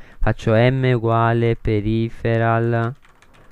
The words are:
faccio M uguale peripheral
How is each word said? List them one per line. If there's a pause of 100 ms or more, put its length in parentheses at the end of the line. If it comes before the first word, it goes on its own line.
(180)
faccio
M
uguale
peripheral (600)